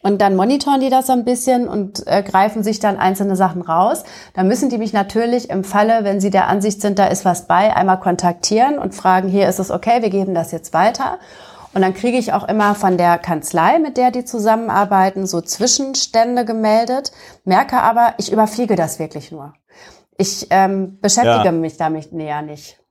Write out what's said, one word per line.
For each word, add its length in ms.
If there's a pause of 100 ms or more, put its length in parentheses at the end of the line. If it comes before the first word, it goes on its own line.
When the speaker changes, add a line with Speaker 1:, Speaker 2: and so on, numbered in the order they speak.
Speaker 1:
Und 180
dann 160
monitoren 460
die 80
das 180
so 60
ein 100
bisschen 440
und, 400
äh, 160
greifen 400
sich 160
dann 180
einzelne 380
Sachen 260
raus. 420 (300)
Da 100
müssen 260
die 100
mich 120
natürlich 600
im 120
Falle, 400
wenn 160
sie 120
der 160
Ansicht 340
sind, 180
da 80
ist 180
was 220
bei, 280
einmal 240
kontaktieren 800
und 140
fragen, 360
hier 180
ist 120
es 120
okay, 300
wir 80
geben 260
das 160
jetzt 220
weiter. 440 (560)
Und 80
dann 120
kriege 240
ich 160
auch 140
immer 280
von 220
der 200
Kanzlei, 600
mit 180
der 140
die 140
zusammenarbeiten, 1000
so 140
Zwischenstände 1040
gemeldet, 680 (320)
merke 380
aber, 360
ich 140
überfliege 440
das 220
wirklich 340
nur. 220 (640)
Ich, 340
ähm, 500
beschäftige 440
Speaker 2:
Ja. 60
Speaker 1:
mich 260
damit 360
näher 280
nicht. 380 (120)